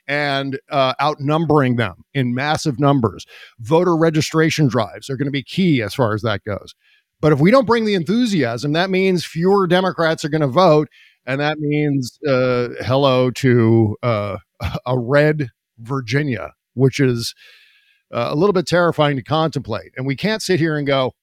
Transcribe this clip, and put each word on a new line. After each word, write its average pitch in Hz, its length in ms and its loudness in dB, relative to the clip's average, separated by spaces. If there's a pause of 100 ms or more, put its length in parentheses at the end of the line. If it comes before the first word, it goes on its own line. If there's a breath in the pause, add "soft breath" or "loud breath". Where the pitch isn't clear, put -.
and, 139 540 -4 (100)
uh, 131 300 2
outnumbering 147 760 2
them 110 300 -4 (100)
in 123 220 -2
massive 143 420 -4
numbers. 139 480 2 (320 loud breath)
Voter 165 380 2
registration 156 720 2
drives 104 420 -4
are 135 60 -6
gonna 143 160 -4
be 139 100 -4
key 165 400 0
as 104 100 -6
far 110 220 0
as 104 80 -4
that 107 220 -4
goes. 101 280 -10 (480)
But 151 120 4
if 135 80 2
we 170 100 6
don't 262 160 4
bring 226 180 0
the 208 100 0
enthusiasm, 151 800 -2
that 175 140 0
means 185 360 0
fewer 185 420 0
Democrats 170 580 0
are 156 40 -4
gonna 151 180 0
vote, 151 420 4 (380 soft breath)
and 135 140 -4
that 151 180 -2
means, 147 580 -2 (120)
uh, 127 400 0 (140)
hello 127 500 2
to, 113 720 4
uh, 104 320 -4 (240)
<laughs> - 260 -8
a 127 100 -2
red 143 540 0 (280)
Virginia, 120 720 -4 (220)
which 131 260 2
is, 123 340 -2 (800 soft breath)
uh, 117 160 -4
a - 40 -6
little 190 180 2
bit 180 140 0
terrifying 156 500 2
to 127 60 -6
contemplate. 131 720 -4
And 131 100 -8
we 139 80 -2
can't 214 280 -4
sit 180 180 0
here 160 160 -2
and 147 100 -4
go 135 360 0